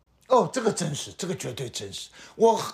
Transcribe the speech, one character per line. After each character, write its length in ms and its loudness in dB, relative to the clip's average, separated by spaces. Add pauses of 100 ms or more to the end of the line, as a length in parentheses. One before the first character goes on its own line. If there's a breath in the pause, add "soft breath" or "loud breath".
(260)
哦， 260 4
这 80 -4
个 120 2
真 220 -4
实， 180 -10
这 160 -8
个 80 -4
绝 160 -8
对 160 -10
真 240 -12
实。 160 -12 (260 loud breath)
我 260 6 (120)